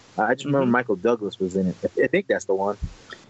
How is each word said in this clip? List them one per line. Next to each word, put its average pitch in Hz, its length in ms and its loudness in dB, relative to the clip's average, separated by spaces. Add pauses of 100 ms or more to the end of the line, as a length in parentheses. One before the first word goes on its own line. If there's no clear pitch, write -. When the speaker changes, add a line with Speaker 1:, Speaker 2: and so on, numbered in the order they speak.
(160)
Speaker 1:
Uh, 104 60 0
I 113 120 2
just 139 120 -4
remember 139 180 2
Speaker 2:
Mm-hmm. 120 80 2
Speaker 1:
Michael 120 240 2
Douglas 104 420 0
was 92 180 -2
in 95 120 2
it. - 80 -2 (260)
I 135 40 4
think 127 200 0
that's 98 200 -2
the 98 80 2
one. 101 240 -2 (520)